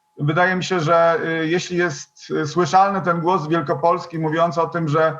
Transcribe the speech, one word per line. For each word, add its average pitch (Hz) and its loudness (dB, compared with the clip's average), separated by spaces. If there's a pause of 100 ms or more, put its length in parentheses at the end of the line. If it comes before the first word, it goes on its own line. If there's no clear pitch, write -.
(200)
Wydaje 180 2
mi 180 -2
się, 185 -2
że, 165 4
y, 160 -2
jeśli 175 -2
jest, - -6
y, 156 -2
słyszalny 185 2
ten 170 0
głos 175 0
z 151 -8
Wielkopolski 165 0
mówiący 160 0
o 160 0
tym, 165 -4
że 156 2